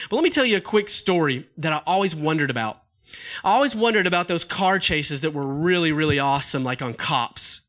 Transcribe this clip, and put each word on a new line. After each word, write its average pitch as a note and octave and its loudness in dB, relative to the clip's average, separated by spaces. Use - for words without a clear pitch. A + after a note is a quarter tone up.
But G#3 -2
let D4+ 2
me E4+ 4
tell C4+ 2
you A3 4
a F#3 2
quick G#3 0
story D#3 0
that D#3+ -2
I D3+ -2
always F#3 0
wondered D3+ 0
about. A2+ -4
I F#3+ 4
always B3+ 2
wondered G#3+ 2
about F3 0
those E3+ -2
car F#3+ 0
chases D3+ -2
that D#3 -2
were C#3+ -4
really, E3 2
really D3+ 2
awesome, C#3 0
like B2+ -4
on A#2+ -6
Cops, - -4